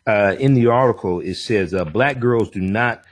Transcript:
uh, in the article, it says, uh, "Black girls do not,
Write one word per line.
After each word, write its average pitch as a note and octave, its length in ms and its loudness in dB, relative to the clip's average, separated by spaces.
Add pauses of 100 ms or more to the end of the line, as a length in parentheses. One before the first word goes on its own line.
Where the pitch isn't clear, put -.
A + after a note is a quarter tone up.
uh, G#2 320 2
in C3+ 160 4
the A#2+ 120 4
article, A#2 540 0
it F2+ 140 -6
says, F#2+ 400 -2
uh, F2+ 100 -2
"Black B2+ 340 -2
girls A#2 320 0
do G2 100 -8
not, A2+ 520 -2